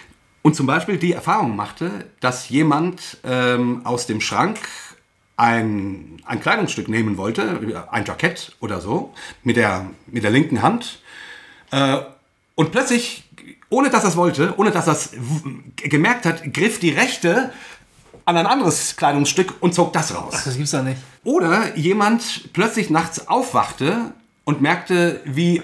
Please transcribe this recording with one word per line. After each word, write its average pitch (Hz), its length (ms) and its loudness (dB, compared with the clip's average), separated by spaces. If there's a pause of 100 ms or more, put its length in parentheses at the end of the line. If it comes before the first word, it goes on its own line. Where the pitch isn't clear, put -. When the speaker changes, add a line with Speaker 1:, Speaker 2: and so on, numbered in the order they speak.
(420)
Speaker 1:
Und 151 140 6
zum 135 120 -2
Beispiel 170 300 0
die 170 160 0
Erfahrung 165 420 0
machte, 107 340 -6 (300)
dass 127 300 -4
jemand, 156 720 0
ähm, 123 640 0
aus 120 220 -2
dem 110 120 -2
Schrank 139 400 0 (760)
ein, 104 880 0
ein 120 160 -4
Kleidungsstück 175 480 -2
nehmen 110 280 0
wollte, 110 760 -4
ein 110 140 -2
Jackett - 540 -4
oder 104 220 -6
so, 113 320 -4 (300)
mit 120 140 2
der, 95 300 2 (200)
mit 117 160 -6
der 107 80 2
linken 123 300 2
Hand. 208 380 -2 (720)
Äh, 135 260 2 (580)
und 160 160 2
plötzlich, 240 520 -2 (460)
ohne 269 200 4
dass 220 140 2
er 202 60 4
es 165 80 0
wollte, 175 400 2
ohne 202 140 4
dass 170 160 0
er 156 60 4
es - 200 -4
w-, 127 360 -6 (260)
g-, - 140 -8
gemerkt 180 360 2
hat, 160 280 -2
griff 208 260 0
die 170 120 2
rechte 196 600 0 (760)
an 175 120 2
ein 165 80 2
anderes 220 500 2
Kleidungsstück 147 680 2
und 175 120 4
zog 170 200 2
das 156 220 -2
raus. - 220 -10
Speaker 2:
Ach, - 60 -4
das 131 120 -4
gibt's 143 160 -4
doch 135 120 0
nicht. 131 140 -4 (260)
Speaker 1:
Oder 214 540 2
jemand 208 760 0
plötzlich 220 360 0
nachts 160 380 0
aufwachte 208 840 0 (320)
und 143 160 0
merkte, 175 640 2
wie 170 380 2